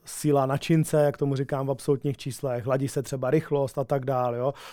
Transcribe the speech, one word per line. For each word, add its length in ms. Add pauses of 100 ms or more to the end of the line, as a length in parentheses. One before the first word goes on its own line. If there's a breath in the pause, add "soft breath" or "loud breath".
síla 420
načince, 580
jak 120
tomu 200
říkám, 300
v 40
absolutních 460
číslech, 500
hladí 220
se 140
třeba 280
rychlost 480
a 60
tak 200
dál, 300
jo. 200 (180 loud breath)